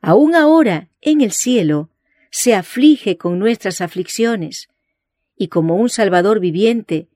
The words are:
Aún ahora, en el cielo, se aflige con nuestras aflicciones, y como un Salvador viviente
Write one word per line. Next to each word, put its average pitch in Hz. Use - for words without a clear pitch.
Aún 285
ahora, 302
en 302
el 226
cielo, 160
se 240
aflige 240
con 175
nuestras 202
aflicciones, 185
y 185
como 165
un 233
Salvador 196
viviente 180